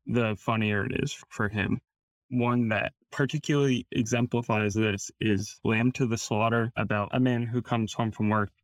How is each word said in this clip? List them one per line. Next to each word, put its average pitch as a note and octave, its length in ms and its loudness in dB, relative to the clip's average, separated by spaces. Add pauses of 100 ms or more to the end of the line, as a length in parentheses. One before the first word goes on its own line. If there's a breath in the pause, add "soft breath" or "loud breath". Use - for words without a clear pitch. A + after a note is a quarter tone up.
the A2+ 340 0
funnier G#2+ 460 0
it - 180 -2
is C#3+ 80 -4 (160)
for G#2 220 -2
him. G#2+ 320 -2 (480)
One A#2+ 400 0
that - 240 -2 (180)
particularly C#3+ 800 0
exemplifies A#2 800 0
this G#2+ 460 0
is G#2 460 0
Lamb A#2 280 2
to C3+ 120 0
the A2+ 120 -2
Slaughter, A2+ 600 0
about G#2 340 -2
a C3 80 0
man B2 240 2
who A#2 180 -2
comes A2+ 300 -2
home A2+ 200 -2
from G#2+ 180 0
work G#2 220 2 (120)